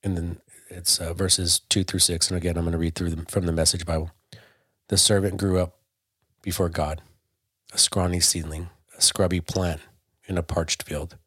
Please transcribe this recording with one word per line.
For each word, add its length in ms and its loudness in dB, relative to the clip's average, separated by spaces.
And 120 0
then 220 -4
it's, 300 -2
uh, 140 -4
verses 460 0
two 140 4
through 160 -2
six. 300 2
And 80 0
again, 200 0
I'm 80 0
gonna 120 0
read 180 0
through 140 -2
them 160 -4
from 200 -2
the 60 0
Message 340 0
Bible. 260 -4
"The 100 2
servant 400 2
grew 220 2
up 200 -2
before 280 0
God, 320 -4
a 40 -4
scrawny 420 2
seedling, 500 -2
a 40 0
scrubby 400 2
plant 400 -2
in 100 -2
a 60 -2
parched 400 -4
field. 440 -8